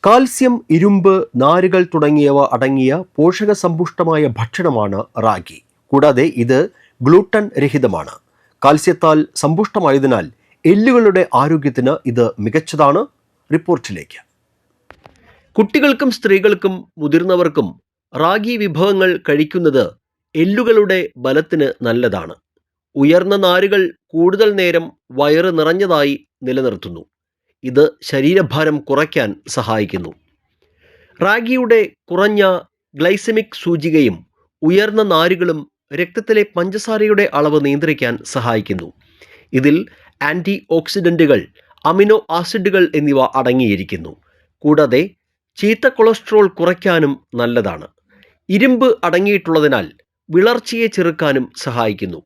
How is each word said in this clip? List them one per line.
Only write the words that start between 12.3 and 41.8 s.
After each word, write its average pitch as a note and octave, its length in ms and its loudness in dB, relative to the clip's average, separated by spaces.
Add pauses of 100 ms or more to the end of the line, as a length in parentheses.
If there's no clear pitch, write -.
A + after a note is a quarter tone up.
മികച്ചതാണ്. D3 600 0 (520)
റിപ്പോർട്ടിലേക്ക്. D3+ 680 -6 (1400)
കുട്ടികൾക്കും C4+ 540 2
സ്ത്രീകൾക്കും F#3+ 760 -2 (120)
മുതിർന്നവർക്കും D#3+ 840 -2 (320)
റാഗി G#3 440 -2
വിഭവങ്ങൾ F#3 720 0
കഴിക്കുന്നത് D3 640 0 (420)
എല്ലുകളുടെ G3 800 0
ബലത്തിന് C#3 680 -2
നല്ലതാണ്. G#2+ 500 -2 (600)
ഉയർന്ന F3 400 2
നാരുകൾ F#3+ 580 0 (140)
കൂടുതൽ F#3+ 460 0
നേരം E3+ 380 -2 (200)
വയറ് D#3 480 0
നിറഞ്ഞതായി D#3 680 0 (180)
നിലനിർത്തുന്നു. A2 640 -6 (580)
ഇത് C3+ 380 2
ശരീരഭാരം D3+ 760 0
കുറയ്ക്കാൻ C#3 580 -2 (120)
സഹായിക്കുന്നു. G#2+ 640 -4 (1120)
റാഗിയുടെ A3+ 680 0 (200)
കുറഞ്ഞ G3 480 2 (360)
ഗ്ലൈസമിക് G3+ 680 -2
സൂചികയും D3+ 600 0 (360)
ഉയർന്ന G3+ 420 0
നാരുകളും E3+ 680 -2 (220)
രക്തത്തിലെ G#3 520 -2 (120)
പഞ്ചസാരയുടെ G#3 760 -2
അളവ് D3 320 0
നിയന്ത്രിക്കാൻ C#3+ 600 -2
സഹായിക്കുന്നു. A2+ 680 -4 (600)
ഇതിൽ C#3+ 320 0 (360)
ആന്റി F3 500 -6
ഓക്സിഡന്റുകൾ, E3 760 0 (380)